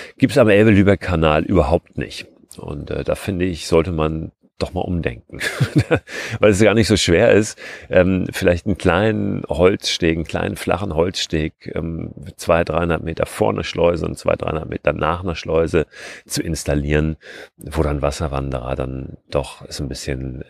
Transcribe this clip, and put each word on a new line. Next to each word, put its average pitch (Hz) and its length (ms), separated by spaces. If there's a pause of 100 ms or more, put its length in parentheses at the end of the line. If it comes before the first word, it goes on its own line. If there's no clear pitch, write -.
(180)
Gibt's 135 200
am 113 120
Elbe-Lübeck-Kanal 95 960
überhaupt 85 540
nicht. - 300 (300)
Und, 73 340
äh, - 140
da 78 100
finde 92 300
ich, 87 220
sollte 82 260
man 80 400 (280)
doch - 120
mal 90 80
umdenken. - 580 (500)
<laughs> - 500
Weil 107 120
es 95 100
gar 104 120
nicht 110 140
so 104 100
schwer 98 340
ist, 104 260 (320)
ähm, 90 420
vielleicht 87 340
einen 98 120
kleinen 101 720
Holzsteg, 87 680
einen 82 100
kleinen 90 300
flachen 87 400
Holzsteg, 80 800
ähm, 82 380 (240)
zwei, 85 280
dreihundert 80 400
Meter 80 220
vor 107 260
einer 101 120
Schleuse 85 420
und 82 120
zwei, - 180
dreihundert 80 340
Meter - 240
nach 78 300
einer 90 120
Schleuse 80 520 (380)
zu - 160
installieren, 76 760 (400)
wo 78 260
dann 73 180
Wasserwanderer 67 760
dann 65 420 (120)
doch - 380
es - 120
ein 71 100
bisschen 65 600